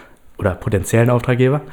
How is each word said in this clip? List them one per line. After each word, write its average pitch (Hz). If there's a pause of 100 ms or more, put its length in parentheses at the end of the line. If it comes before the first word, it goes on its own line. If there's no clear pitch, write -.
(380)
oder 98
potenziellen 113
Auftraggeber. 127 (140)